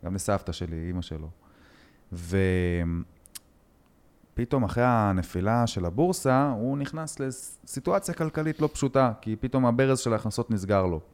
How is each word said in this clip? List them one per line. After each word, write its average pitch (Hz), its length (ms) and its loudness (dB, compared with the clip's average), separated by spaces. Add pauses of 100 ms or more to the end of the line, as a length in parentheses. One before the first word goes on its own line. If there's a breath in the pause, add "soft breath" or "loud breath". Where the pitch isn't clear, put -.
גם 92 100 -6
לסבתא 98 360 -2
שלי, 82 400 -6
אמא 90 100 -4
שלו. 78 280 -10 (3000 soft breath)
ופתאום 120 300 0
אחרי 113 240 0
הנפילה 107 800 2
של 92 180 -2
הבורסה, 139 640 2
הוא 127 280 -2
נכנס 156 420 -8
לסיטואציה 151 960 -4
כלכלית 156 480 -2
לא 151 120 2
פשוטה, 131 380 2 (100)
כי 110 140 -4
פתאום 127 300 0
הברז 131 340 4
של 117 140 0
ההכנסות 110 380 -2
נסגר 98 340 2
לו, 85 140 0 (140)